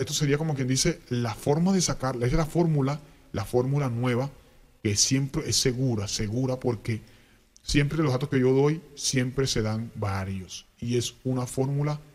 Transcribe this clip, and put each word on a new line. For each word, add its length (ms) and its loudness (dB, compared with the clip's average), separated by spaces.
esto 140 -4
sería 240 2
como 180 -2
quien 120 -2
dice, 420 0
la 260 -2
forma 380 2
de 80 4
sacar, 340 -2
esa 100 -2
es 80 0
la 120 4
fórmula, 560 0
la 100 -4
fórmula 460 0
nueva, 420 -2
que 140 0
siempre 540 0
es 80 2
segura, 500 0
segura 520 -2
porque 420 -2
siempre 420 2
los 100 2
datos 160 -2
que 100 2
yo 140 6
doy, 280 4
siempre 520 0
se 140 0
dan 340 -2
varios. 680 -6
Y 180 0
es 260 -2
una 220 -2
fórmula 540 -2